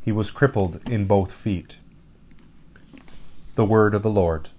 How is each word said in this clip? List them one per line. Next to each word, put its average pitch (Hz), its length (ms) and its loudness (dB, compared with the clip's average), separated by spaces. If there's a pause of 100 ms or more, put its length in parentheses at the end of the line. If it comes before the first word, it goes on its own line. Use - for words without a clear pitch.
He 110 120 -2
was 104 180 0
crippled 98 560 0
in 104 200 -2
both 98 260 2
feet. - 460 -6 (1800)
The 113 100 2
word 107 300 4
of 104 80 0
the 110 80 0
Lord. 85 480 0